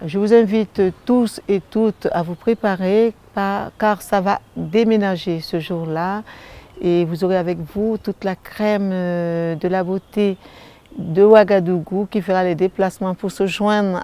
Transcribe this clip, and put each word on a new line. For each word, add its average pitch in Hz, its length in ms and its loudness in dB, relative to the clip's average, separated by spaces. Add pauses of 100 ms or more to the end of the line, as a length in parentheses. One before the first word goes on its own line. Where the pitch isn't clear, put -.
Je 165 140 -4
vous 208 140 2
invite 220 480 4 (240)
tous 247 420 0
et 196 140 0
toutes 214 500 -2
à 175 100 -2
vous 170 140 -6
préparer 214 760 0 (200)
par, 196 460 -4
car 208 220 0
ça - 180 0
va 190 220 -2 (160)
déménager 190 840 0
ce 160 220 -4
jour-là. 170 640 -4 (580)
Et 175 240 2
vous 165 180 -4
aurez 185 140 2
avec 175 220 -2 (140)
vous 214 240 -2
toute - 280 -8
la 185 100 -2
crème, 208 560 -2
euh, 170 640 -2
de 160 140 -2
la 185 160 0
beauté 196 500 -2 (640)
de 180 260 2
Ouagadougou 190 880 4
qui 208 100 -2
fera 185 220 0
les 175 120 0
déplacements 185 600 -2
pour 190 160 -6
se 196 160 -2
joindre 202 560 0